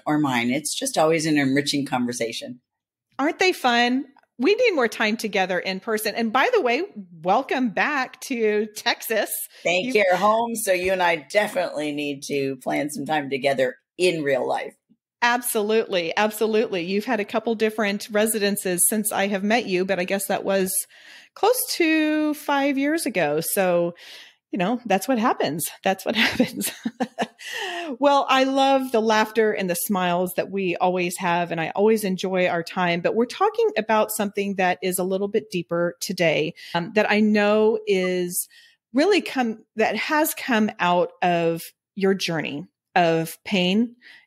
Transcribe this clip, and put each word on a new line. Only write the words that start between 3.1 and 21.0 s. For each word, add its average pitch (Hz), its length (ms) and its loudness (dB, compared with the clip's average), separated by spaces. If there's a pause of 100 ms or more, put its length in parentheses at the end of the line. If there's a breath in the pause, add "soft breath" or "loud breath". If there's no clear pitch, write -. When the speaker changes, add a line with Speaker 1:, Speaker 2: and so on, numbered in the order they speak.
Speaker 2:
Aren't 320 200 0
they 370 120 4
fun? 247 540 2 (320)
We 330 180 4
need 480 160 4
more 262 160 2
time 220 300 -2
together 190 420 -2
in 190 220 -6
person. 214 340 -4
And 233 160 -2
by 277 220 2
the 427 80 4
way, 254 220 0 (380)
welcome 247 500 0
back 254 500 -2
to 214 460 0
Texas. 233 600 -2 (340 loud breath)
Speaker 1:
Thank 185 300 0
Speaker 2:
You 208 160 4
Speaker 1:
you. 180 60 4
Home. 226 400 2
So 196 160 -2
you 185 220 0
and 185 100 0
I 170 260 0
definitely 170 640 -2
need 143 360 -6
to 139 300 -2
plan 147 320 -4
some 143 160 -8
time 143 240 -2
together 131 460 0 (220)
in 170 260 2
real 131 240 0
life. - 280 -4 (460)
Speaker 2:
Absolutely. 220 960 0
Absolutely. 214 680 0
You've 196 200 -2
had 233 160 -2
a 202 60 -4
couple 233 300 -2
different 214 560 -2
residences 202 760 0
since 214 240 -2
I 196 160 0
have 196 160 -4
met 220 220 0
you, 180 180 0
but 190 160 -2
I 180 60 -2
guess 196 220 -4
that - 180 -2
was 196 280 0 (600 loud breath)